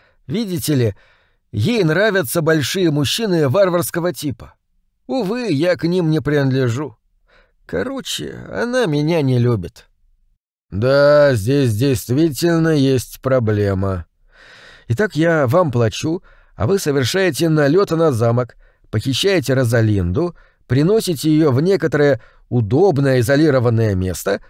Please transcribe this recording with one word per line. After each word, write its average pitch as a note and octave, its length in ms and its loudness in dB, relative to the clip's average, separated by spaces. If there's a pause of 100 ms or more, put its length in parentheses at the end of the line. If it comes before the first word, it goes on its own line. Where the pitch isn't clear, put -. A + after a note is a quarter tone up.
(280)
Видите F3 480 -4
ли, A#2 200 0 (560)
ей G3 320 -2
нравятся F3 580 0
большие D#3+ 500 0
мужчины D#3 580 0
варварского F3 640 0
типа. - 400 -10 (540)
Увы, B3 440 -4
я E3 240 0
к - 80 -8
ним F3 260 0
не D#3 100 0
принадлежу. C3+ 800 -2 (680)
Короче, F3 840 -8
она A#3+ 340 -2
меня D3+ 360 0
не C3 180 2
любит». A#2+ 480 -2 (840)
«Да, C#3+ 640 4
здесь A#2+ 420 0
действительно D#3 920 0
есть C3+ 520 0
проблема». G2+ 840 -2 (840)
«Итак, F#3+ 280 -2
я D#3 320 2
вам D#3 240 2
плачу, B2 500 -2 (340)
а G#2 120 -2
вы G3 120 0
совершаете D#3 680 0
налёт D#3 420 2
на D#3+ 200 2
замок, A#2+ 440 0 (360)
похищаете C3+ 640 0
Розалинду, A2+ 840 0 (320)
приносите D#3 640 0
её D3+ 200 4
в B2+ 100 2
некоторое D3 600 2 (280)
удобное C3 680 2
изолированное A#2+ 760 2
место F#2 540 -4